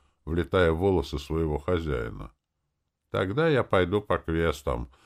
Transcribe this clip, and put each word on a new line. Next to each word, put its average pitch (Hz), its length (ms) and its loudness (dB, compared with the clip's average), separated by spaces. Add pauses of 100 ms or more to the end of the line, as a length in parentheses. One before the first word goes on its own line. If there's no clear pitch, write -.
(240)
влетая 85 480 2
в 80 60 -2
волосы 90 400 0
своего 78 400 -2
хозяина. 60 720 -4 (800)
«Тогда 104 380 0
я 127 140 4
пойду 95 380 2
по 87 180 -2
квестам. 80 720 -2 (160)